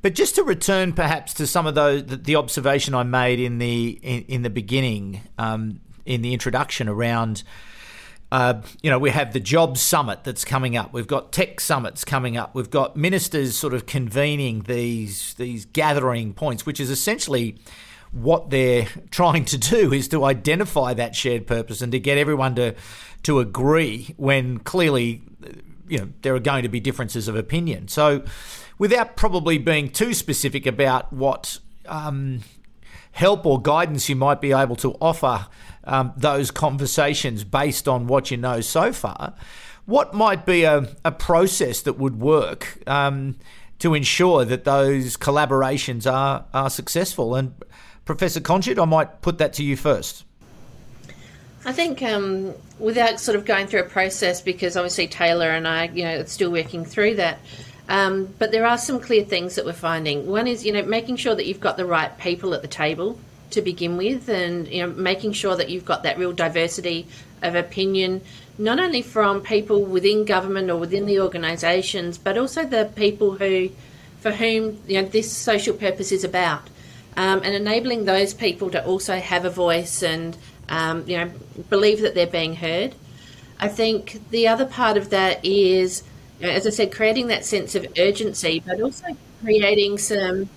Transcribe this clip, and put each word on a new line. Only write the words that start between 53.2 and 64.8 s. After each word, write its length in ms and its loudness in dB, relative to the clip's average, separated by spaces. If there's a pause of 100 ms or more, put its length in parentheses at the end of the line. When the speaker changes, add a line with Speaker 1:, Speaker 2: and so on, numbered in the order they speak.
Speaker 2:
sort 160 0
of 80 -2
going 220 2
through 140 2
a 80 -4
process, 520 0
because 340 -2
obviously 320 -2
Taylor 420 2
and 160 0
I, 200 0
you 180 -4
know, 160 -2
are 60 -4
still 260 0
working 320 -2
through 320 2
that, 240 0 (480)
um, 520 0
but 120 2
there 140 4
are 120 4
some 220 -4
clear 240 4
things 320 -2
that 100 -2
we're 80 -4
finding. 540 -2
One 200 0
is, 180 -4
you 80 0
know, 100 0
making 340 -2
sure 180 0
that 100 -4
you've 140 -6
got 180 -2
the 80 -2
right 320 -2
people 360 -2
at 80 -4
the 60 -12
table 520 -4 (320)
to 100 0
begin 340 -2
with, 320 -2
and, 400 -2
you 140 -4